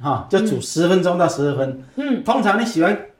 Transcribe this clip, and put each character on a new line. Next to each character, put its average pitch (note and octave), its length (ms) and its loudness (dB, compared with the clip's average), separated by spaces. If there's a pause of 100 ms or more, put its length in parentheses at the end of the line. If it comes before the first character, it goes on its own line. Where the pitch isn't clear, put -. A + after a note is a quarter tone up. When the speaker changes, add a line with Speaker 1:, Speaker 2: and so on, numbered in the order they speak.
Speaker 1:
哈， C3 280 -2
就 G3 100 4
煮 G#3+ 200 0
十 E3 280 0
分 F3+ 160 4
钟 F3 140 0
到 F3 100 4
十 C#3+ 220 -2
二 C#3 60 -2
分。 C3 280 -4 (140)
Speaker 2:
嗯。 C4+ 260 -2
Speaker 1:
通 A3+ 180 0
常 G#3 180 2
你 A#3 60 0
喜 D#3+ 160 -2
欢 G3 160 2 (220)